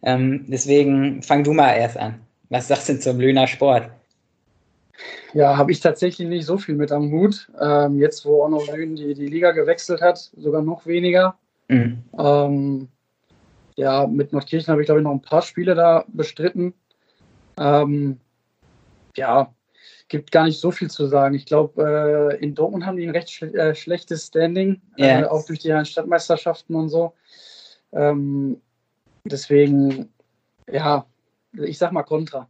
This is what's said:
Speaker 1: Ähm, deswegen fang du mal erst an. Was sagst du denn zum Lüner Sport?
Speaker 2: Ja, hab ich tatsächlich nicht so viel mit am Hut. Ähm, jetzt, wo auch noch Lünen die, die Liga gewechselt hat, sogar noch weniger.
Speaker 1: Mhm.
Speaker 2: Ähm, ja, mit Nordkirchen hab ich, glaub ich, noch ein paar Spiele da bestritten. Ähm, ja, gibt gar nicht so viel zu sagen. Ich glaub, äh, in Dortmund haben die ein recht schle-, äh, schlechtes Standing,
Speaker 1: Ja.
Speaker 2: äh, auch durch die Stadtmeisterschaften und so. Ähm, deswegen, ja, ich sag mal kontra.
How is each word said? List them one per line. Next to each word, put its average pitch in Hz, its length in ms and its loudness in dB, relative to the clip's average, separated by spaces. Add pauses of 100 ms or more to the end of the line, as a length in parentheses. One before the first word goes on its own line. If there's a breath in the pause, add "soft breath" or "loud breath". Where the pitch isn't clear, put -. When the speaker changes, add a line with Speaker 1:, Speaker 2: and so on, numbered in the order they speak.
Speaker 1:
Ähm, 131 440 0
deswegen 139 760 2
fang 147 200 2
du 147 100 2
mal 143 200 4
erst 117 240 -2
an. 110 240 -8 (280)
Was - 180 -4
sagst - 200 -2
du 151 60 0
denn 123 80 -6
zum 123 180 -2
Lüner 131 280 4
Sport? 127 420 0 (1400 loud breath)
Speaker 2:
Ja, 143 240 4
hab 139 120 2
ich 160 120 0
tatsächlich 175 460 0
nicht 170 180 -6
so 170 120 -2
viel 165 180 -6
mit 147 160 -2
am 147 200 -2
Hut. 190 380 0 (120)
Ähm, 147 380 2
jetzt, 151 260 0
wo 147 180 4
auch 151 60 0
noch 151 240 -2
Lünen 160 220 -8
die, 147 180 -8
die 143 140 -8
Liga 170 240 2
gewechselt 165 500 -2
hat, 175 360 0
sogar 151 240 -2
noch 160 240 -6
weniger. 180 520 0 (300)
Speaker 1:
Mhm. 120 360 2 (140)
Speaker 2:
Ähm, 143 720 0 (880)
ja, 135 320 0
mit 143 260 -2
Nordkirchen 160 400 -4
hab 147 60 2
ich, 147 60 0
glaub 151 120 4
ich, 156 60 2
noch 147 80 -2
ein 135 100 -4
paar 160 200 0
Spiele 175 340 -2
da 165 320 4
bestritten. 175 680 -6 (880)
Ähm, 143 600 0 (960)
ja, 127 380 2 (540 soft breath)
gibt 147 240 -8
gar 160 140 6
nicht 156 140 -2
so 175 120 -2
viel 175 180 -6
zu 143 180 -4
sagen. 139 280 2
Ich 139 100 -6
glaub, 151 320 0
äh, 151 600 0
in 147 180 -6
Dortmund 175 300 -2
haben 190 120 -6
die 175 80 -8
ein 170 60 -8
recht 170 180 -4
schle-, - 280 -14
äh, 156 180 0
schlechtes 165 520 -8
Standing, 185 540 -2 (140)
Speaker 1:
Ja. 135 260 4
Speaker 2:
äh, 151 40 0
auch 156 200 -2
durch 160 140 -8
die 160 140 -2 (120)
Stadtmeisterschaften 165 920 -2
und 160 140 -2
so. 165 240 -2 (800 soft breath)
Ähm, 143 680 -2 (640)
deswegen, 139 840 2 (600)
ja, 147 340 0 (480)
ich 160 240 -8
sag 175 140 -2
mal 175 120 -4
kontra. 156 460 -6